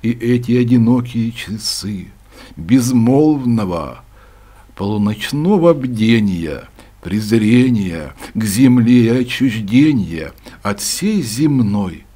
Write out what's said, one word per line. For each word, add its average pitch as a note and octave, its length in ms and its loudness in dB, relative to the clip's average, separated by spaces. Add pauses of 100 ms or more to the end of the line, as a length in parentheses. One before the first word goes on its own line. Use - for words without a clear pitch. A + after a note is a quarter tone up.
И A2+ 80 -2
эти A#2+ 420 -2
одинокие A#2+ 800 2
часы G2+ 760 -10 (480)
безмолвного A#2+ 1400 0 (760)
полуночного C3+ 960 0
бдения, G#2+ 960 0 (380)
презрения G#2+ 1080 0 (180)
к A2 80 -2
земле A#2+ 640 4
и A#2 160 2
отчуждения A2+ 1120 0 (320)
от G2+ 160 -4
всей G3+ 420 -4
земной G#2+ 840 -2 (120)